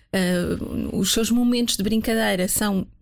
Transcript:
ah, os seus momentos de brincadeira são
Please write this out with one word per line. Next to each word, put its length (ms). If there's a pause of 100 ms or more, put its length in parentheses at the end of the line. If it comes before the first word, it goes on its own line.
(100)
ah, 60 (800)
os 160
seus 180
momentos 460
de 60
brincadeira 680
são 380 (160)